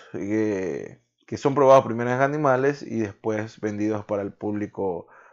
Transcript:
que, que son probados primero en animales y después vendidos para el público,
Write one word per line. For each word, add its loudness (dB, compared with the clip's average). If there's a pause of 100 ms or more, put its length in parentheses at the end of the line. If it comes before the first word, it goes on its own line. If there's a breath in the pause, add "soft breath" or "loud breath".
(120)
que, -4 (260)
que -8
son -2
probados 8
primero -2
en 0
animales 2
y -4
después -4
vendidos -2
para -4
el -8
público, -6 (260 soft breath)